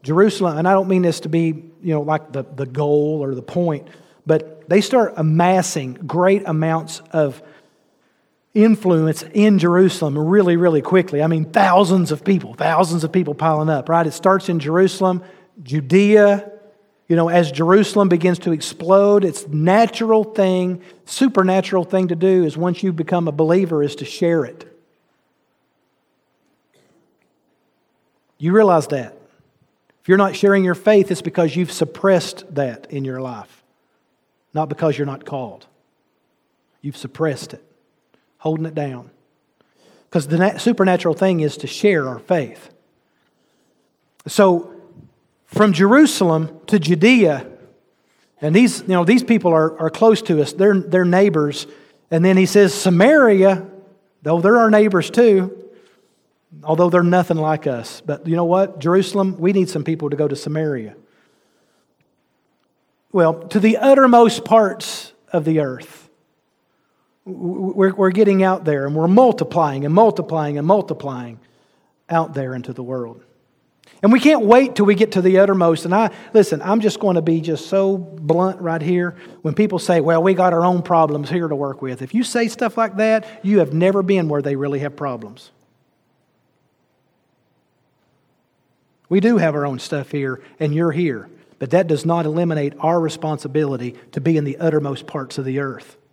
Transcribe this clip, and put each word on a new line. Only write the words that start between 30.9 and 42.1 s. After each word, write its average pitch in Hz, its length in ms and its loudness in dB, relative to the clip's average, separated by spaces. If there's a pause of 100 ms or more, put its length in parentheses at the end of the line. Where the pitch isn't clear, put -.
it's 170 120 -6
because 160 320 -2
you've 180 180 -4
suppressed - 840 -2
that 127 360 -6
in 139 140 -8
your 131 160 -10
life. 120 380 -14 (960)
Not 151 140 -4
because 147 280 -2
you're 143 100 -4
not 139 180 -12
called. 123 420 -14 (1120)
You've 143 160 -12
suppressed 143 580 -8
it, - 100 -20 (720)
holding 160 280 -6
it 156 80 -14
down. 135 360 -10 (1000)
'Cause 143 180 -4
the 165 100 -4
na-, 196 180 0
supernatural 185 580 0
thing 180 260 -2
is 147 180 -4
to - 80 -12
share 160 420 -2
our 120 100 -12